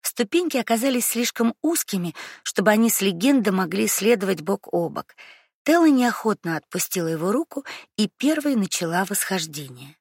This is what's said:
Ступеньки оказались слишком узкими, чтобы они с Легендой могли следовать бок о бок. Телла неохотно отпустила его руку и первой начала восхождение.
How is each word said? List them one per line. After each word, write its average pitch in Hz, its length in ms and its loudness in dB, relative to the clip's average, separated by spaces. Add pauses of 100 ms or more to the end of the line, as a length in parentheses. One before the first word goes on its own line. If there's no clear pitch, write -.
Ступеньки 302 560 -2
оказались 233 500 0
слишком 233 540 -2
узкими, 196 540 -2 (280)
чтобы 202 280 2
они 226 180 4
с - 120 0
Легендой 202 520 2
могли 190 340 0
следовать 196 540 0
бок 190 320 -4
о 170 160 0
бок. - 260 -12 (480)
Телла 320 260 6
неохотно 220 680 2
отпустила 170 520 -4
его 165 240 -2
руку 277 340 -4 (320)
и 208 100 2 (100)
первой 294 380 0
начала 180 500 -2
восхождение. 151 960 -8